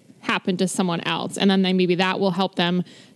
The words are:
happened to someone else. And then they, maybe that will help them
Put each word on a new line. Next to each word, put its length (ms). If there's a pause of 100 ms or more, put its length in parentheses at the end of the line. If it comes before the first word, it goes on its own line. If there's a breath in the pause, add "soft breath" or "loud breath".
(200)
happened 400
to 80
someone 320
else. 360
And 140
then 120
they, 100
maybe 240
that 240
will 100
help 240
them 300 (320 loud breath)